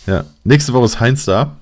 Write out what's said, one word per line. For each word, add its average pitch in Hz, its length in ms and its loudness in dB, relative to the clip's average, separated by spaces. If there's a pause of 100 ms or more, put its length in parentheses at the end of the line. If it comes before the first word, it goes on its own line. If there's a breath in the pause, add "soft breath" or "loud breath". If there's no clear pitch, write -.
Ja. 95 160 -2 (180)
Nächste 147 300 2
Woche 123 140 4
ist - 120 -4
Heinz 131 260 0
da. 123 380 -2